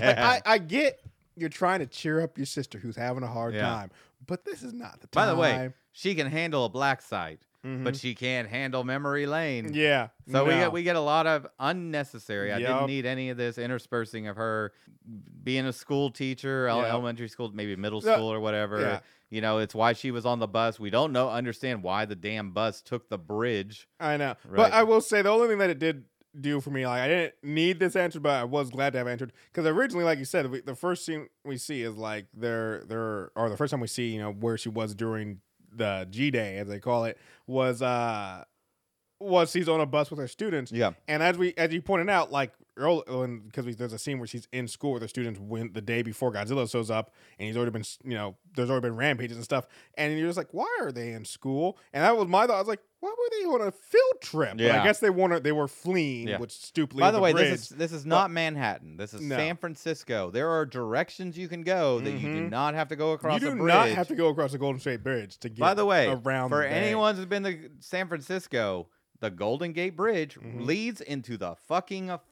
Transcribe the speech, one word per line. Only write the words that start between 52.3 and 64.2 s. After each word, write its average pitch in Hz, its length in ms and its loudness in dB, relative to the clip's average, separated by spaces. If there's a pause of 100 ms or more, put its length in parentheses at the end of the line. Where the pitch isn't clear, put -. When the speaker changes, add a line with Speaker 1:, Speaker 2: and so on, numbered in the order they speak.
Speaker 2:
thought. 233 100 4
I - 20 2
was 202 100 -2
like, 214 120 -4 (200)
"Why 370 80 -6
were 466 320 -2
they 370 60 -2
on 240 200 2
a 190 60 0
field 523 480 4
trip?" 127 380 0
But - 20 -2
I 117 60 6
Speaker 1:
Yeah. 110 180 8
Speaker 2:
guess 208 160 6
they 214 80 6
wanna, 180 320 4
they 151 120 2
were 147 160 0
fleeing, 143 600 -2
Speaker 1:
Yeah. 104 80 0
Speaker 2:
which 120 160 -6
stupidly 139 480 -4
Speaker 1:
By 175 80 8
Speaker 2:
is 208 40 8
Speaker 1:
the 226 60 2
Speaker 2:
the 196 40 4
Speaker 1:
way, 170 100 8
this 170 160 4
Speaker 2:
bridge. 135 40 2
Speaker 1:
is, 113 180 -4
this 160 220 -4
is 151 120 -8
Speaker 2:
But 151 60 -6
Speaker 1:
not 180 200 6
Manhattan. 139 680 -2
This 104 160 -10
is 104 80 -12
Speaker 2:
No. 139 140 -4
Speaker 1:
San 156 200 0
Francisco. 139 760 -4
There 135 200 0
are 160 160 2
directions 135 720 -4
you 180 100 -8
can 170 140 -10
go 160 380 2
that 127 100 -4
you 139 80 -4
do 139 80 -4 (160)
Speaker 2:
Mm-hmm. 165 80 -4
Speaker 1:
not 143 240 0
have 156 140 -2
to 151 80 -8
go 156 160 0
across 156 280 0
Speaker 2:
You 285 80 0
Speaker 1:
a - 40 -2
Speaker 2:
do 254 120 -4
not 180 200 8
Speaker 1:
bridge. 226 100 2
Speaker 2:
have 180 140 0
to 311 60 -6
go 165 140 4